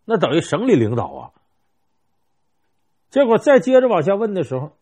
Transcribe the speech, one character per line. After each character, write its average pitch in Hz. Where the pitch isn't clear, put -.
那 220
等 143
于 165
省 175
里 247
领 113
导 104
啊。 -
结 277
果 226
再 277
接 254
着 254
往 185
下 190
问 208
的 180
时 131
候， 147